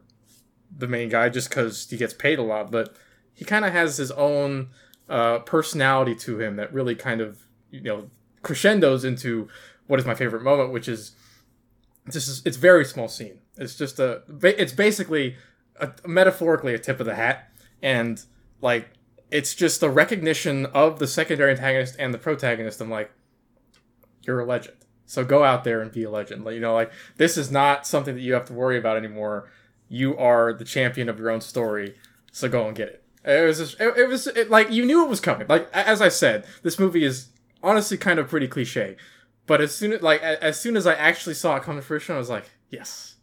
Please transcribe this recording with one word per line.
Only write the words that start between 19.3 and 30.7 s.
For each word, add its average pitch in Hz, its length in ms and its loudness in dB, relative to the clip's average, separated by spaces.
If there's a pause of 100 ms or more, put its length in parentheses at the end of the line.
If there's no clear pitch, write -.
just 165 300 0
a 151 60 4
recognition 156 800 0
of 151 320 4
the 143 80 -2
secondary 143 440 2
antagonist 131 480 -2
and 131 140 -4
the 113 40 -6
protagonist. 120 640 -4
I'm 113 100 -10
like, 107 220 -6 (1120)
"You're 123 180 -2
a 120 60 -4
legend. 120 320 -4 (280)
So 127 200 -4
go 143 180 4
out 127 220 2
there 113 160 -2
and 110 100 -10
be 113 120 -6
a 107 60 -8
legend." 104 360 -8
Like, 110 80 -8
you 117 80 -8
know, 113 120 0
like, 113 180 0 (260)
this 170 200 2
is 135 140 -4
not 139 340 4
something 139 300 -2
that 127 60 -10
you 127 120 -2
have 123 120 0
to 127 80 -18
worry 127 240 0
about 110 180 0
anymore. 107 540 -8 (380)
You 135 300 -2
are 120 360 4
the 123 100 -14
champion 127 460 -2